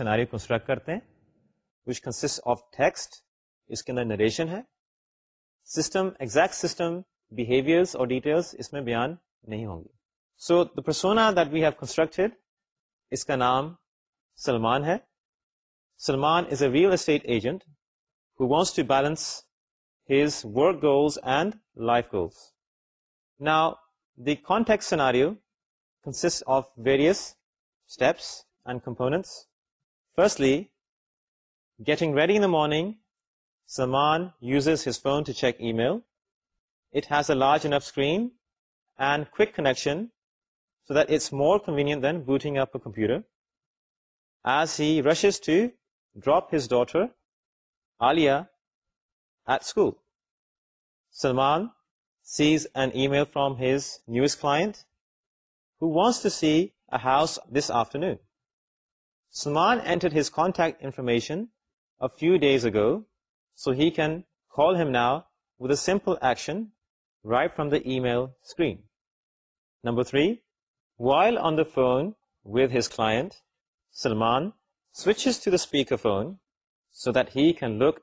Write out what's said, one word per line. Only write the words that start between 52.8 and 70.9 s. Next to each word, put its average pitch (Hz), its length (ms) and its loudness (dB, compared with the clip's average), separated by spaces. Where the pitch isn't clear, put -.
email 139 300 0
from 139 300 -2
his 131 520 -2
newest 127 320 0
client 156 440 -2
who 160 80 0
wants 190 340 2
to 208 80 0
see 160 420 2
a 127 100 -2
house 135 400 0
this 139 180 -2
afternoon. 135 480 -2
Salman 175 500 0
entered 170 320 0
his 147 180 0
contact 165 520 0
information 135 640 -2
a 131 80 -2
few 170 300 2
days 135 260 4
ago, 117 400 2
so - 180 -4
he 151 180 2
can 160 340 -2
call 160 240 4
him 165 160 0
now 123 360 0
with 127 120 -2
a 143 60 2
simple 190 460 -2
action 156 500 -2
right 123 320 -2
from 147 160 -4
the 151 160 0
email 127 560 -2
screen. 123 420 -4
Number 120 180 0
three, 160 400 0